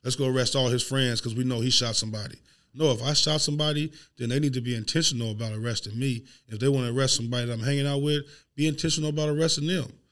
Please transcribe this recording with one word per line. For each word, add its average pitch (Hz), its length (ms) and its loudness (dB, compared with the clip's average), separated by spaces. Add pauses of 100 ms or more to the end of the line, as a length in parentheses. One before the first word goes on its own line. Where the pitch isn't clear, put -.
Let's 127 140 -2
go 135 120 0
arrest 127 280 2
all 127 120 4
his 120 140 2
friends 127 380 0
'cause 113 140 -4
we 123 100 0
know 127 160 0
he 123 80 0
shot 120 280 2
somebody. 107 400 -4 (360)
No, 147 200 2
if 113 100 -2
I 139 100 0
shot 151 280 2
somebody, 151 520 0 (240)
then 120 140 -4
they 131 80 2
need 143 160 2
to 127 80 -2
be 120 120 -2
intentional 117 580 0
about 110 200 -4
arresting 110 460 -4
me. 123 260 -2 (240)
If 110 100 -10
they 127 100 2
wanna 127 240 2
arrest 131 240 2
somebody 120 300 -2
that 120 60 -2
I'm 113 80 -4
hanging 139 260 0
out 143 160 0
with, 147 220 0 (300)
be 147 120 0
intentional 156 440 0
about 151 180 0
arresting 151 380 0
them. 175 260 -2 (200)